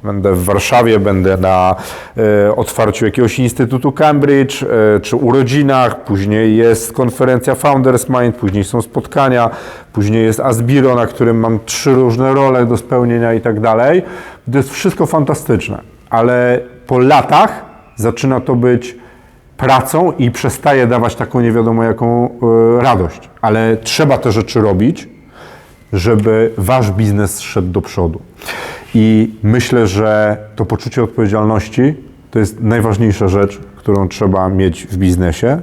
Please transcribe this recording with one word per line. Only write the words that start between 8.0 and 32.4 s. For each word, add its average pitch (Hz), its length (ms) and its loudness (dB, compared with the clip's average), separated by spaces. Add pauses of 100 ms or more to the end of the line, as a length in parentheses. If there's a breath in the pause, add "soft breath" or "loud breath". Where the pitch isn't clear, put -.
Mind, 123 260 0
później 101 280 -2
są 117 180 -4
spotkania, 127 680 0 (440 loud breath)
później 110 300 0
jest 110 160 0
Asbiro, 127 560 2
na 120 100 2
którym 117 340 0
mam 113 260 0
trzy - 280 0
różne 131 400 2
role 131 320 2
do 117 120 0
spełnienia 117 560 0
i 113 80 0
tak 110 180 -2
dalej. 120 440 2 (480 loud breath)
To 135 60 0
jest 131 140 0
wszystko 175 340 -2
fantastyczne, 143 760 -2 (280)
ale 123 500 2 (280)
po 127 120 2
latach 143 680 2 (300)
zaczyna 120 440 -2
to 131 160 -2
być 123 420 0 (600 loud breath)
pracą 135 540 0
i 120 200 -2
przestaje 135 560 0
dawać 117 280 0
taką 123 260 -2
nie 117 100 2
wiadomo 113 320 0
jaką, 120 460 0 (500)
e, 120 40 0
radość. 95 460 -2 (120)
Ale 113 360 0
trzeba 139 400 0
te 123 140 -2
rzeczy 110 300 -2
robić, 107 480 0 (840 loud breath)
żeby 110 640 2
wasz 107 340 0
biznes 101 480 -2
szedł 92 280 -4
do 90 140 -2
przodu. 87 380 -4 (720 loud breath)
I 110 400 2 (100)
myślę, 117 440 2
że 107 500 0 (180)
to 107 100 -4
poczucie 113 380 -4
odpowiedzialności 110 920 0 (360)
to 110 80 0
jest 107 220 -2